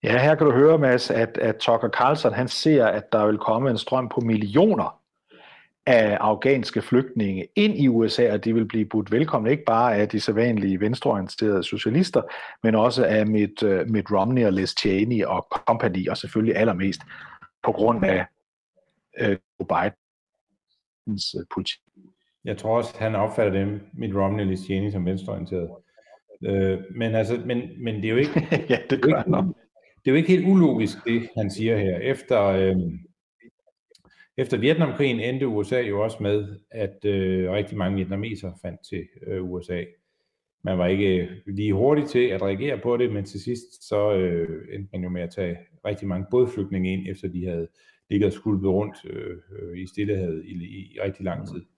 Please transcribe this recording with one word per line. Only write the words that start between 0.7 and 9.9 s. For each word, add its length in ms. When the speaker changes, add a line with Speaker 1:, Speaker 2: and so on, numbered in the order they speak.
Speaker 1:
Mads, 320
at, 280
at 180
Tucker 320
Carlson, 440
han 160
ser, 380
at 260
der 140
vil 120
komme 320
en 80
strøm 300
på 120
millioner 800
af 340
afghanske 600
flygtninge 640
ind 220
i 100
U 200
S 100
A, 140
og 120
de 100
vil 100
blive 200
budt 280
velkommen, 380
ikke 160
bare 300